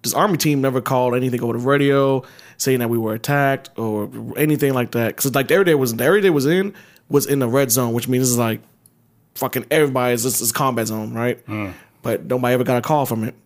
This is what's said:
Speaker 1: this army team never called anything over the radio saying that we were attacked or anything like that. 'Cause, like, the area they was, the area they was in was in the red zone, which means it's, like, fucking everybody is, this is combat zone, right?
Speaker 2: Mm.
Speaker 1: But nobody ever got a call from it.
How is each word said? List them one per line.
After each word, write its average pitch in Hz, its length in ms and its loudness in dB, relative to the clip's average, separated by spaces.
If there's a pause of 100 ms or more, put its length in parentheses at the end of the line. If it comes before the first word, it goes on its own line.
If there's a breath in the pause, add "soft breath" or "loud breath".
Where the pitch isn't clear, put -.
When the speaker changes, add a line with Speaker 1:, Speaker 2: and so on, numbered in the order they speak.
Speaker 1:
this - 100 -6
army 180 240 2
team 147 240 0
never 131 200 0
called 127 340 0
anything 123 280 -2
over 117 120 -2
the 117 60 -4
radio 139 640 2 (360 loud breath)
saying 131 220 0
that 117 100 -2
we 117 80 0
were 110 160 -2
attacked 139 640 -2
or 110 320 -4 (260)
anything 147 380 2
like 123 160 -2
that. 117 260 -2
'Cause, 131 180 -4
like, 135 140 0
the 151 60 4
area 190 100 4
they 170 100 4
was, 131 200 0
the 120 100 -2
area 185 160 4
they 190 100 4
was 147 140 2
in 185 300 0 (340 loud breath)
was 139 160 2
in 143 140 0
the 127 100 0
red 131 220 2
zone, 120 240 0
which 117 140 -2
means 127 200 2
it's, 120 100 2
like, 113 220 0 (760)
fucking 131 360 -4
everybody 131 420 2
is, 117 120 0
this 123 180 -2
is 113 100 -2
combat 120 360 -2
zone, 110 260 -6
right? 120 320 -4
Speaker 2:
Mm. 104 260 -8 (300 loud breath)
Speaker 1:
But 110 240 -2
nobody 123 260 0
ever 127 120 2
got 123 120 2
a 120 60 0
call 147 240 0
from 110 180 -4
it. 110 100 -6 (120)